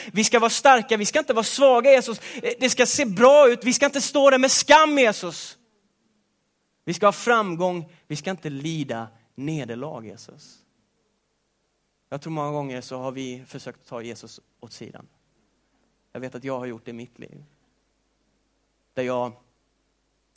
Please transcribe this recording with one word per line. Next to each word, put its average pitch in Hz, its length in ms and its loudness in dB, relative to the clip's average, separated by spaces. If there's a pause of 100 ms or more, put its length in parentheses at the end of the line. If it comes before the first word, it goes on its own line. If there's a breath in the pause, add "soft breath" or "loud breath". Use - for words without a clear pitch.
(120 loud breath)
vi 208 120 -2
ska 240 140 2
vara 226 120 2
starka, 226 460 4
vi 208 100 -2
ska 294 120 -2
inte 277 160 -2
vara 220 100 -2
svaga, 254 460 4
Jesus. 240 300 4 (220 loud breath)
Eh, 208 180 -4
det 247 100 2
ska 247 160 0
se 285 200 -2
bra 254 420 8
ut, 240 160 0
vi 247 80 0
ska 285 140 0
inte 277 140 -2
stå 277 300 4
där 262 80 6
med 262 120 2
skam, 302 480 4
Jesus. 208 600 -2 (1300)
Vi 170 100 -6
ska 208 120 0
ha 202 60 4
framgång, 180 800 -2 (140 soft breath)
vi 151 100 -10
ska 165 140 -8
inte 180 200 -10
lida 135 580 -8 (260 soft breath)
nederlag, 131 720 -10
Jesus. - 520 -20 (1500)
Jag 143 120 -12
tror 160 120 -12
många 147 180 -6
gånger 139 300 -8
så 127 180 -14
har 131 140 -10
vi 127 340 -12
försökt - 420 -20
ta 120 140 -12
Jesus 113 380 -18 (200)
åt 113 120 -20
sidan. - 340 -20 (1040)
Jag 120 80 -16
vet 127 140 -14
att 127 100 -16
jag 131 140 -8
har 123 80 -12
gjort 113 180 -14
det 120 60 -18
i 117 40 -16
mitt 117 240 -20
liv. - 260 -20 (1500)
Där 131 80 -6
jag 123 300 -6 (1040)